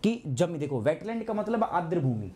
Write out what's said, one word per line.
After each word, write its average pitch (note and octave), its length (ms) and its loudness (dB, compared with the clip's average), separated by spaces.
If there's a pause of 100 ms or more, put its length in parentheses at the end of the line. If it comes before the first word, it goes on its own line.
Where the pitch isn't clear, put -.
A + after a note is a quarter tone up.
कि A3+ 240 2
जब, D#3+ 300 2
देखो, C#3 240 -2
वेटलैंड F#3 420 0
का A3+ 100 -4
मतलब G#3+ 300 0
आर्द्र F3 360 0
भूमि, A2+ 360 0